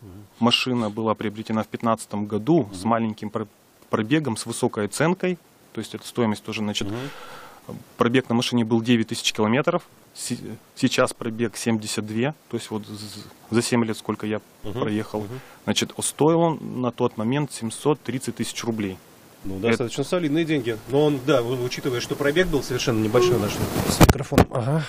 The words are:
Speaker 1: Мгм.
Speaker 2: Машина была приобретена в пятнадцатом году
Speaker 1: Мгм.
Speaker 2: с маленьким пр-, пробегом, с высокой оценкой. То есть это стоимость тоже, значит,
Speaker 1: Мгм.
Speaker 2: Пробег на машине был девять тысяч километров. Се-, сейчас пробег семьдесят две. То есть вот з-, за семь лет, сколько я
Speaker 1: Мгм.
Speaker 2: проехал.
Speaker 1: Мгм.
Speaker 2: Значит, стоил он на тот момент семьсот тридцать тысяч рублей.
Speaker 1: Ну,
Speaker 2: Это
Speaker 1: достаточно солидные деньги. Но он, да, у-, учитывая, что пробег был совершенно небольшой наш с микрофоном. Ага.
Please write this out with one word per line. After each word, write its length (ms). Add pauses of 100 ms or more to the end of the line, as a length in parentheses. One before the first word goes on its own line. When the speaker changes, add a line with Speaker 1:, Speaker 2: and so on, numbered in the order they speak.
Speaker 1:
Мгм. 100 (280)
Speaker 2:
Машина 500
была 240
приобретена 500
в 40
пятнадцатом 580
году 380
Speaker 1:
Мгм. 100
Speaker 2:
с 120
маленьким 440
пр-, 180 (420)
пробегом, 480
с 80
высокой 400
оценкой. 520 (360)
То 60
есть 140
это 140
стоимость 380
тоже, 160
значит, 260
Speaker 1:
Мгм. 220 (880)
Speaker 2:
Пробег 320
на 60
машине 300
был 160
девять 280
тысяч 240
километров. 500 (300)
Се-, 440 (180)
сейчас 380
пробег 440
семьдесят 480
две. 280 (160)
То 80
есть 140
вот 160
з-, 360 (260)
за 120
семь 220
лет, 140
сколько 280
я 160 (220)
Speaker 1:
Мгм. 160
Speaker 2:
проехал. 420
Speaker 1:
Мгм. 180 (260)
Speaker 2:
Значит, 340
стоил 400
он 420
на 100
тот 260
момент 340
семьсот 500
тридцать 360
тысяч 260
рублей. 340 (460)
Speaker 1:
Ну, 160
Speaker 2:
Это 100
Speaker 1:
достаточно 340
солидные 420
деньги. 320 (120)
Но 160
он, 220
да, 160
у-, 200
учитывая, 360
что 160
пробег 320
был 160
совершенно 400
небольшой 360
наш 120 (380)
с 100
микрофоном. 520
Ага. 380